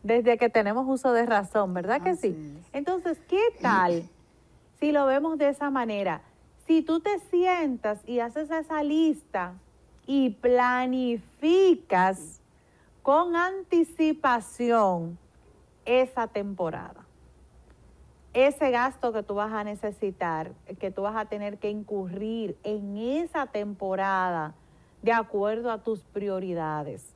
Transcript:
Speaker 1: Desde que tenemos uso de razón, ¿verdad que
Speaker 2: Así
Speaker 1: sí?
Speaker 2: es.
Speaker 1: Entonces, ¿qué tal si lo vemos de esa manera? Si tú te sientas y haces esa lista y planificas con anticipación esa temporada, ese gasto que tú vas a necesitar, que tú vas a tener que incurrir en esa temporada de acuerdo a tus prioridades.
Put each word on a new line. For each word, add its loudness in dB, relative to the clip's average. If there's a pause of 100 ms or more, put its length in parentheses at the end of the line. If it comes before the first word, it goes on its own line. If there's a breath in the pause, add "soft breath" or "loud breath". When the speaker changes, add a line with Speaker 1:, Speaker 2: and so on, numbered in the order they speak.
Speaker 1:
Desde 4
que 4
tenemos 2
uso 2
de 4
razón, 0
¿verdad 0
que 0
Speaker 2:
Así 0
Speaker 1:
sí? -12
Speaker 2:
es. -20
Speaker 1:
Entonces, -2 (100)
¿qué 2 (220)
tal 2 (800)
si 2
lo 4
vemos 0
de 2
esa -4
manera? -2 (440)
Si 6
tú 0
te -2 (120)
sientas 0
y -2
haces -4
esa -2
lista 0 (520)
y 2
planificas 2 (640 soft breath)
con 4
anticipación 0 (680)
esa 2
temporada, -6 (1300)
ese 4
gasto 0
que -4
tú -8
vas -2
a -4
necesitar, -6 (280)
que -4
tú -8
vas -4
a -4
tener -8
que -4
incurrir -6
en -6
esa -4
temporada -4 (480 soft breath)
de 2
acuerdo -2
a -4
tus -4
prioridades. -6